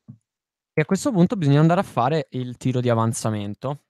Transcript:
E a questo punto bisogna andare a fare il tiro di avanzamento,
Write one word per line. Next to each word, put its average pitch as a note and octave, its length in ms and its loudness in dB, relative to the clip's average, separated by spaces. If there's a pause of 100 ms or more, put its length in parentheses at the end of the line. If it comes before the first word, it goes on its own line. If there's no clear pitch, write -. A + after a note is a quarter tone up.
(800)
E D#3 40 2
a - 20 -4
questo G3 260 -2
punto F3+ 260 2
bisogna D3 240 4
andare E3 200 4
a G3 40 -4
fare C#3 480 -2
il B2 260 -10
tiro B2+ 220 -2
di B2 100 0
avanzamento, A2+ 1000 -4